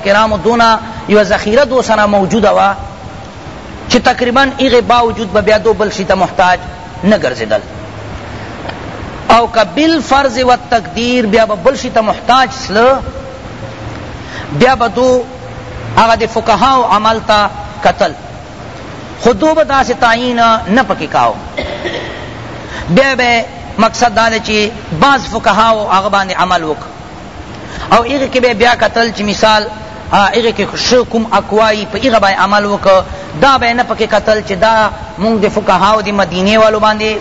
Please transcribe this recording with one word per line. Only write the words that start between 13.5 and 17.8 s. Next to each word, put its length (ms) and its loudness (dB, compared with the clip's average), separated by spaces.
بیا 160 4
به 120 0
دو 360 2
هغه 180 6
د 100 0
فقهاو 580 2
عمل 440 2
ته 220 2